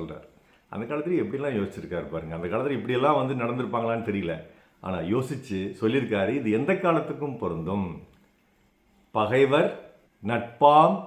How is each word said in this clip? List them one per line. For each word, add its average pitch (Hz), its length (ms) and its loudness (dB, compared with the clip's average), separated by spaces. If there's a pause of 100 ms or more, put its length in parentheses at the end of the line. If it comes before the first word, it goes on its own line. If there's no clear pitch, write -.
சொல்றார். 78 280 -12 (400)
அந்த 117 260 -8
காலத்துல 151 140 -4
எப்படிலாம் 135 540 -2
யோசிச்சிருக்காரு 85 480 -6
பாருங்க. 80 240 -8
அந்த 85 120 -6
காலத்துல 117 240 -2
இப்படியெல்லாம் 131 560 2
வந்து 127 180 -2
நடந்திருப்பாங்களான்னு 113 680 -2
தெரியல. 85 280 -4 (380)
ஆனா 92 160 -4
யோசிச்சு 101 840 -2
சொல்லியிருக்காரு. 110 480 2
இது 123 220 0
எந்த 143 260 2
காலத்துக்கும் 151 640 -2
பொருந்தும். 87 640 -4 (1080)
பகைவர் 131 800 2 (320)
நட்பாம் 143 720 6 (100)